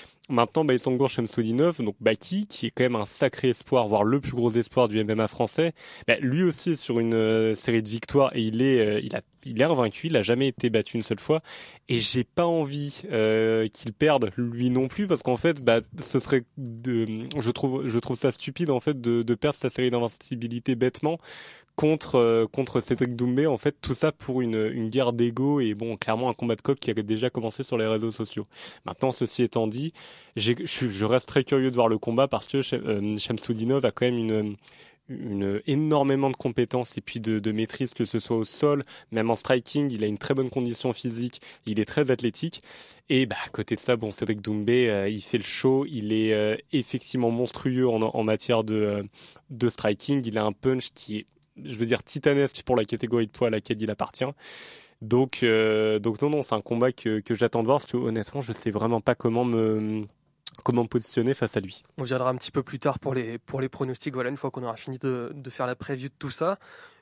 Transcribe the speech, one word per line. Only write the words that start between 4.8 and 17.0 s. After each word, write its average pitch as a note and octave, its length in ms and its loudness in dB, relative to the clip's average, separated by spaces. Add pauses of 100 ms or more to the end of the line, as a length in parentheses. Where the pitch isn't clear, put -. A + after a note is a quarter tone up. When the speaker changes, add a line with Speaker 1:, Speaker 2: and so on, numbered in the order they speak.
Speaker 1:
du G#2+ 100 -2
M G#2+ 120 0
M A2 100 2
A G#2+ 80 2
français, D#3 440 0 (340)
bah, A#2 140 6
lui D3 240 2
aussi E3+ 260 0
est D#3 60 0
sur A#2 240 -2
une, A2+ 140 2
euh, A2 400 4
série A#2 280 2
de A2 60 -10
victoires B2+ 460 2
et A#2+ 60 0
il A2 220 0
est, C3+ 160 4
euh, G#2 240 2
il B2+ 140 -6
a, - 40 -6 (240)
il A#2+ 160 -2
est C3+ 40 6
invaincu, C3+ 420 2
il E3 100 2
a G#2 60 4
jamais A#2+ 240 2
été B2 240 0
battu A2 260 0
une A2+ 60 -2
seule G#2+ 160 -4
fois. D#3 240 0 (460)
Et A#2+ 100 2
j'ai B2 240 0
pas F3 240 0
envie, C#3+ 640 -2
euh, A2 580 2
qu'il - 240 -10
perde, C3+ 440 2
lui A#2+ 340 -2
non C3 160 2
plus, G3+ 220 -4
parce E3 160 0
qu'en B2+ 120 2
fait, D#3+ 240 0
bah, A#2 200 4 (200)
ce - 200 0
serait B2+ 240 2 (120)
de, A2+ 680 -4 (120)